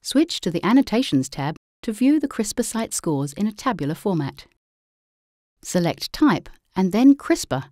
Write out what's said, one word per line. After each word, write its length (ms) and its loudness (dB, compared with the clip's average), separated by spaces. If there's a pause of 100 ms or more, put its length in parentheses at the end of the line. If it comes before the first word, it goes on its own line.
Switch 400 0
to 100 -4
the 140 -4
Annotations 640 2
tab 260 -6 (280)
to 100 -6
view 260 4
the 100 -2
CRISPR 360 -4
site 300 -6
scores 400 -2
in 120 -2
a 60 -2
tabular 420 -4
format. 520 -4 (1120)
Select 540 -2
Type 340 2 (260)
and 180 0
then 220 8
crispr 580 -4